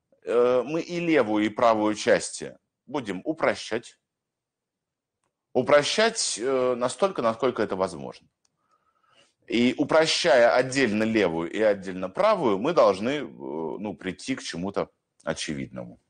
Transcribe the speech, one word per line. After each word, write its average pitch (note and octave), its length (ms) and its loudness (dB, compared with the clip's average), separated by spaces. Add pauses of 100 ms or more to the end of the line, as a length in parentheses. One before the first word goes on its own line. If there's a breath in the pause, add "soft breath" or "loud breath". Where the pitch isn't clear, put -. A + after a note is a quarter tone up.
(220)
э, A#2+ 420 2
мы D#3 180 -6
и E3+ 180 -8
левую, B2 440 2
и A2 60 2
правую G#2+ 460 2
части E2 600 -2 (300)
будем A2+ 380 -8
упрощать. B2 760 -4 (1600)
Упрощать, D3 880 2
э, B2+ 360 0
настолько, B2+ 480 -2
насколько A2+ 400 0
это G2 120 -4
возможно. F2 520 -6 (1200)
И A#2+ 260 2
упрощая D3+ 800 4
отдельно B2+ 480 2
левую F2+ 480 0
и G#2 100 -2
отдельно F#2 480 0
правую, E3+ 480 2
мы C3 140 -2
должны, A2+ 380 4
э, C#3+ 140 -4
ну, D2 720 -10
прийти F#2+ 400 -8
к C3 60 -10
чему-то F2 480 -6 (360)
очевидному. B1+ 760 -8 (100)